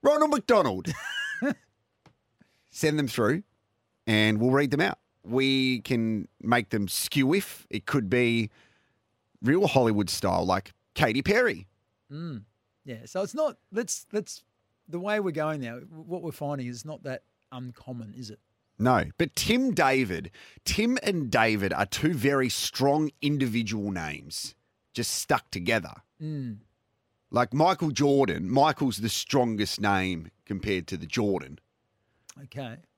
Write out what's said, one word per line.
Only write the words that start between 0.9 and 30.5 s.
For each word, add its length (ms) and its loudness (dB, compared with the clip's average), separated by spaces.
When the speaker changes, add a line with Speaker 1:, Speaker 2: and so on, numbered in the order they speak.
Speaker 2:
<laughs> 120 0
Speaker 1:
Send 280 0
them 100 0
through 340 2
and 320 4
we'll 120 4
read 200 4
them 100 0
out. 180 0
We 560 2
can 480 -2
make 300 0
them 180 0
skew 460 0
if. 360 -4
It 160 -8
could 220 0
be 420 2
real 240 4
Hollywood 440 2
style, 340 -2
like 280 -2
Katy 280 0
Perry. 440 0
Speaker 2:
Mm. 300 -12
Yeah, 220 -16
so 160 -6
it's 120 -8
not, 220 -2
let's, 400 -6
let's, 320 -8
the 120 -8
way 180 -2
we're 140 -2
going 280 -2
now, 200 -8
w-, 260 -20
what 160 -8
we're 80 -6
finding 380 -6
is 160 -12
not 180 -14
that 200 -8
uncommon, 680 -14
is 140 -14
it? 80 -16
Speaker 1:
No, 260 4
but 160 0
Tim 400 2
David, 560 2
Tim 380 0
and 280 0
David 420 4
are 140 0
two 280 0
very 340 2
strong 640 0
individual 680 0
names 640 -8
just 220 -4
stuck 360 -2
together. 440 -2
Speaker 2:
Mm. 360 -8
Speaker 1:
Like 200 0
Michael 380 2
Jordan, 580 2
Michael's 500 2
the 100 -4
strongest 720 -2
name 500 0
compared 440 -4